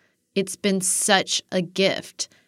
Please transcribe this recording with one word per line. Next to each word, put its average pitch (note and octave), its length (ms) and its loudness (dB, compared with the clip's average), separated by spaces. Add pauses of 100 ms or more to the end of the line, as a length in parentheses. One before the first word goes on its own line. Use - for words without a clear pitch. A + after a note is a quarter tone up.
(360)
It's F#3+ 200 -2
been F#3+ 260 0
such - 600 2 (100)
a F#3 100 0
gift, - 680 -2 (180)